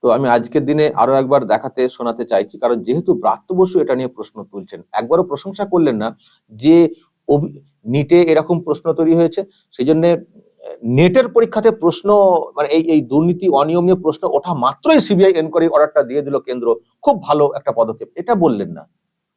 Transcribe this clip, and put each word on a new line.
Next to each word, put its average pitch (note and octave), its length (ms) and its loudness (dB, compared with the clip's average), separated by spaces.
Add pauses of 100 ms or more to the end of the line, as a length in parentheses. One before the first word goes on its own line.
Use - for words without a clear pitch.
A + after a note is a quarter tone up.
তো B2 80 0
আমি B2+ 200 0
আজকের A#2+ 360 0
দিনে D3 240 0
আরো A#2+ 240 0
একবার C3+ 340 0
দেখাতে, B2+ 420 -2
শোনাতে A#2+ 340 -8
চাইছি, G#2 340 -4
কারণ A#2+ 260 -2
যেহেতু D3+ 300 -2
ব্রাত্য - 420 -4
বসু F#3 240 2
এটা C3 160 0
নিয়ে C3 120 -6
প্রশ্ন G#2+ 360 -14
তুলছেন, F#2+ 380 -18 (100)
একবারও A#2+ 320 -2
প্রশংসা F#3+ 420 -8
করলেন D#3+ 300 0
না A2 220 -8 (320)
যে D#3+ 440 2 (340)
অভি-, D3 320 -2 (260)
নিটে D3 360 2
এরকম E3 400 2
প্রশ্ন D#3+ 320 -4
তৈরি E3 220 2
হয়েছে, E3+ 280 0 (280)
সেই - 140 -6
জন্যে, D#3+ 260 2
এ, - 720 -10
নেটের F3+ 460 2
পরীক্ষাতে A3+ 420 2
প্রশ্ন, A3 420 0 (420)
মানে, C#3+ 140 -2
এই, D#3+ 120 2
এই D#3+ 200 2
দুর্নীতি E3+ 480 0
অনিয়ম D#3 340 0
নিয়ে F3+ 180 2
প্রশ্ন D#3 300 -4
ওঠা - 220 -6
মাত্রই D3+ 460 0
সিবিআই F#3+ 340 2
এনকোয়ারি E3 340 0
অর্ডারটা D3+ 360 2
দিয়ে C3 180 -4
দিল C3+ 180 -4
কেন্দ্র, A#2+ 360 -2 (260)
খুব C4+ 220 0
ভালো D3 320 2
একটা C#3+ 160 -6
পদক্ষেপ, A2+ 440 -4
এটা G3+ 200 -2
বললেন A2 360 0
না। D2+ 180 -18 (480)